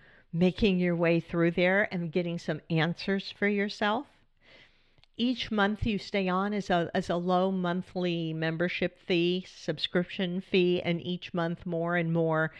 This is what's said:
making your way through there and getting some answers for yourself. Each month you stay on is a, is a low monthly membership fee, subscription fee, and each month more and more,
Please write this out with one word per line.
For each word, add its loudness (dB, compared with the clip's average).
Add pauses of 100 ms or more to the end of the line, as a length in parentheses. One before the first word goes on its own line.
(320)
making 2
your 2
way 4
through 2
there 2
and -6
getting -2
some -6 (100)
answers 0
for 0
yourself. -2 (1120)
Each -2
month 0
you 0
stay -2
on 0
is -4
a, 2
is -2
a 0
low 2
monthly -2
membership -2
fee, 2
subscription -4
fee, 2
and -2
each -6
month -2
more -2
and 0
more, 2